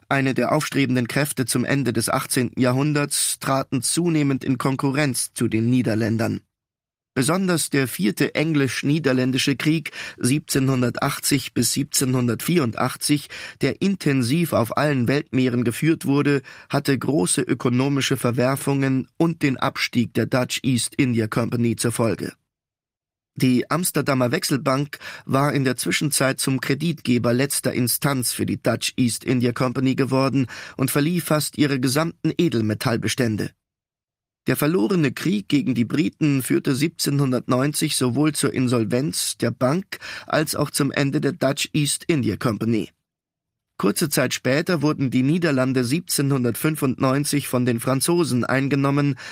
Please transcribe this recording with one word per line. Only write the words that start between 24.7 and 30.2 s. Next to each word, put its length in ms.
war 260
in 140
der 100
Zwischenzeit 640
zum 220
Kreditgeber 720
letzter 400
Instanz 580
für 140
die 180
Dutch 320
East 300
India 260
Company 440
geworden 520